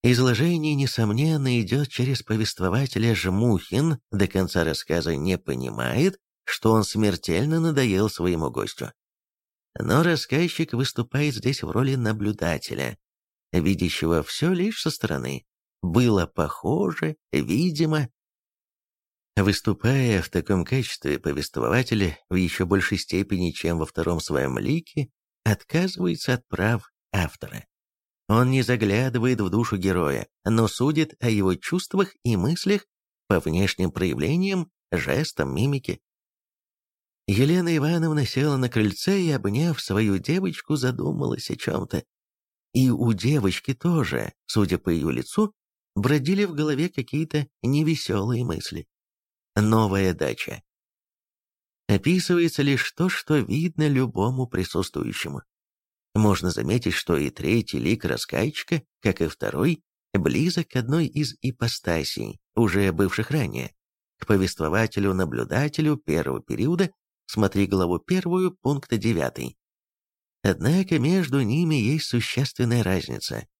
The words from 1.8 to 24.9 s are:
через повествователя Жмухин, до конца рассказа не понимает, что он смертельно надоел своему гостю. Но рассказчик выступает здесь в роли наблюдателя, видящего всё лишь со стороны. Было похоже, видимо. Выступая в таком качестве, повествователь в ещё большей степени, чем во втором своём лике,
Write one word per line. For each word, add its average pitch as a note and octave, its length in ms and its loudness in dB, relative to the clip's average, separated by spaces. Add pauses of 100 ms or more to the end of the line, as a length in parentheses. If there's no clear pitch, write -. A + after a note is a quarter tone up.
через B2+ 340 -2
повествователя A2 920 0
Жмухин, A2 840 0 (100)
до G2+ 160 2
конца F2+ 380 0
рассказа D#2+ 520 -2
не F2 220 0
понимает, B1+ 800 -2 (260)
что - 280 0
он A2 120 4
смертельно G#2 760 0
надоел B2+ 480 2
своему E2+ 420 0
гостю. A#1+ 420 -6 (880)
Но C#3 240 2
рассказчик E3 720 0
выступает C3 600 -2
здесь A#2+ 280 -4
в D2+ 80 -6
роли C3 240 0
наблюдателя, G#2 1040 -2 (540)
видящего E2 720 0
всё E3 300 -2
лишь F#3+ 280 -2
со D#3+ 100 -2
стороны. C2+ 560 -6 (360)
Было F#2+ 440 4
похоже, D#3 920 -2 (160)
видимо. D3+ 760 0 (1300)
Выступая G#2+ 840 2
в - 80 -6
таком F2+ 360 0
качестве, D2 540 -4
повествователь D#2+ 1000 -2 (120)
в F#2 60 -4
ещё F#2 320 0
большей F#2+ 320 0
степени, F2+ 520 -2
чем E2+ 280 -2
во D#2 80 -2
втором E2+ 340 -2
своём C2+ 380 -2
лике, D3 520 -4 (340)